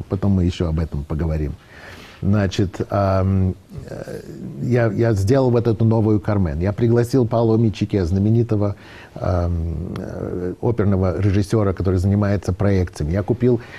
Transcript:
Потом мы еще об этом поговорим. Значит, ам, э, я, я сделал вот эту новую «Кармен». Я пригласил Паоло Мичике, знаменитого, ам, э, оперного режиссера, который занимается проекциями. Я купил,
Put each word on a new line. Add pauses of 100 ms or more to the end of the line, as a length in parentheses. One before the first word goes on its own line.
Потом
мы
еще
об
этом
поговорим. (680)
Значит, (100)
ам, (360)
э, (420)
я,
я
сделал
вот
эту
новую
«Кармен».
Я
пригласил
Паоло
Мичике,
знаменитого, (400)
ам,
э,
оперного
режиссера,
который
занимается
проекциями.
Я
купил, (180)